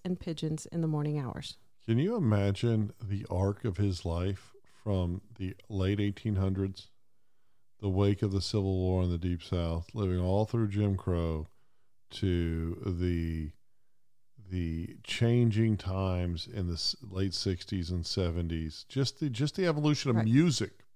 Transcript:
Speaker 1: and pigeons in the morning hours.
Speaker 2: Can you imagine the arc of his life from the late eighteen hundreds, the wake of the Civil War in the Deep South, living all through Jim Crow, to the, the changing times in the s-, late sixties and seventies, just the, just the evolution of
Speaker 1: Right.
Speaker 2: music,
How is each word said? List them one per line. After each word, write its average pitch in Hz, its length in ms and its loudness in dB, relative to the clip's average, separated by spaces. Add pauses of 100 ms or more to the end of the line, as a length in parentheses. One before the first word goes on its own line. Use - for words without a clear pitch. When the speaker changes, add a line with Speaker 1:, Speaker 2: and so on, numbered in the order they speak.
Speaker 1:
and 180 160 -2
pigeons 156 480 -4
in 170 140 -4
the 160 60 0
morning 151 320 0
hours. - 380 -8 (280)
Speaker 2:
Can 113 140 4
you 196 160 2
imagine 110 840 2
the 98 280 -4
arc 98 360 0
of 98 120 -2
his 98 280 0
life 90 480 -2 (300)
from 92 380 0 (160)
the 95 180 -6 (140)
late 98 300 2
eighteen 101 380 0
hundreds, 98 520 -2 (880)
the 101 100 -2
wake 101 320 4
of 104 100 2
the 98 100 0
Civil 95 360 0
War 92 260 2
in 90 80 2
the 85 60 0
Deep 87 260 -2
South, 85 500 -2
living 92 260 0
all 95 260 2
through 113 240 0
Jim 101 280 2
Crow, 82 500 -2 (640)
to 85 640 0 (100)
the, 85 640 -2 (1000)
the 85 540 -4
changing 113 720 4
times 92 720 -2
in 92 200 -4
the 87 60 -2
s-, - 280 -4
late 95 320 -4
sixties 90 560 -4
and 87 160 -2
seventies, 82 840 -2
just - 320 -4
the, 151 100 -2
just 131 260 -2
the 190 100 0
evolution 151 440 2
of 117 80 4
Speaker 1:
Right. 110 80 4
Speaker 2:
music, 127 600 4 (100)